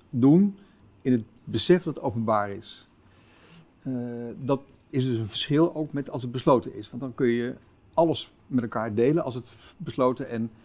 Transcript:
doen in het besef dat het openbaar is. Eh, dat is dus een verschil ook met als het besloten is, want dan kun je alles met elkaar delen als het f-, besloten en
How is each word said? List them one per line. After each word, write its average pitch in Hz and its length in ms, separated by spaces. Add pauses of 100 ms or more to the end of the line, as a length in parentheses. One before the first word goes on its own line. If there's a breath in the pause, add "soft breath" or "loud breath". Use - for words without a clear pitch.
doen 160 480 (440 loud breath)
in 135 100
het 117 120 (200)
besef 175 400
dat 151 120
het - 80
openbaar 107 480
is. - 360 (960 soft breath)
Eh, 135 80 (500)
dat 135 200 (280)
is 131 160
dus 123 120
een 113 100
verschil 156 480
ook 156 180
met 143 160
als 127 120
het 120 100
besloten 120 440
is, 104 140
want 123 120
dan 131 140
kun 131 120
je 120 280 (380)
alles 160 380 (160)
met 127 160
elkaar 113 300
delen 139 300
als 123 120
het 123 140
f-, - 280
besloten 131 520
en 113 220 (140 soft breath)